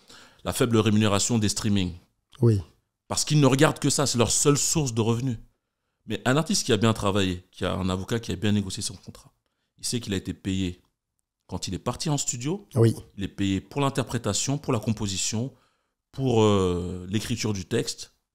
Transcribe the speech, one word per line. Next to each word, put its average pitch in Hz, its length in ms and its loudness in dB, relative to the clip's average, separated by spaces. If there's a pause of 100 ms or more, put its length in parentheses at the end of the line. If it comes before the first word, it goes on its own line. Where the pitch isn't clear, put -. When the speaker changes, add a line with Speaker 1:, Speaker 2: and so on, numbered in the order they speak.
(440)
Speaker 1:
la 90 100 -4
faible 117 240 2
rémunération 107 640 2
des 104 100 2
streamings. 98 440 0 (460)
Speaker 2:
Oui. 110 220 4 (460)
Speaker 1:
Parce - 180 -2
qu'ils 151 140 2
ne 139 80 8
regardent 139 320 4
que 147 100 0
ça, 139 160 0
c'est 120 140 0
leur 110 120 4
seule 143 260 4
source 139 360 -2
de 113 80 0
revenus. 117 380 -2 (680)
Mais 107 200 -8
un 127 120 2
artiste 160 300 0
qui - 40 0
a 113 60 4
bien 113 160 4
travaillé, 95 580 -2
qui - 140 -6
a 90 80 -2
un 92 160 -2
avocat 95 300 -2
qui 117 120 -8
a 92 40 -4
bien 101 160 0
négocié 98 320 -2
son - 100 -8
contrat, - 380 -20 (480)
il - 60 -10
sait 127 140 -4
qu'il 107 140 -4
a 95 40 0
été 92 180 -6
payé 95 460 -4 (680)
quand - 200 -8
il - 60 -6
est 82 60 -6
parti - 320 -6
en 143 80 0
studio, 143 560 -6
Speaker 2:
Oui. 113 200 6 (220)
Speaker 1:
il 95 60 -6
est 92 40 -4
payé 98 320 0
pour - 220 -6
l'interprétation, 135 800 -2
pour - 120 -6
la 120 80 0
composition, 107 720 -4 (600)
pour, 123 300 2
euh, 90 680 2
l'écriture 110 440 -2
du 95 120 -6
texte, - 480 -6 (220)